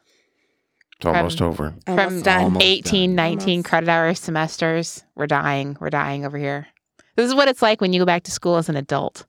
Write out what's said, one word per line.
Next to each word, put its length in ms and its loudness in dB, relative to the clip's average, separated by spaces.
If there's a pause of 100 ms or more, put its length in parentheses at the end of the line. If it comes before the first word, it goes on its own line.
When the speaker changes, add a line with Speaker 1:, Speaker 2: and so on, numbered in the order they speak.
(960)
Speaker 1:
It's 80 -12
almost 340 2
Speaker 2:
From 80 2
Speaker 1:
over. 260 -4 (140)
Speaker 3:
Almost 200 0
Speaker 2:
from 140 -4
Speaker 3:
done. 220 2
Speaker 4:
Almost 220 2
Speaker 2:
eighteen, 460 2
Speaker 4:
done. 40 0
Speaker 2:
nineteen 440 0
Speaker 3:
Almost. 100 -6
Speaker 2:
credit 200 0
hour 240 2
semesters. 920 -4 (120)
We're 120 -4
dying. 520 -2
We're 100 -6
dying 360 -4
over 120 -8
here. 300 -6 (480)
This 120 2
is 80 0
what 120 6
it's 140 2
like 200 2
when 100 2
you 80 2
go 60 4
back 180 2
to 80 -12
school 260 0
as 120 -2
an 80 -2
adult. 520 -4